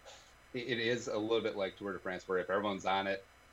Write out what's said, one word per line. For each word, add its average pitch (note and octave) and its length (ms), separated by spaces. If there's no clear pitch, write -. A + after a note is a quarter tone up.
i-, B2+ 40
it A#2+ 200
is A#2 280
a A2+ 100
little A2 240
bit G#2+ 140
like F#2+ 220
Tour G2+ 160
de F2 60
France, F2+ 280
where F#2 120
if F2 100
everyone's G2 360
on F#2+ 220
it, G2 180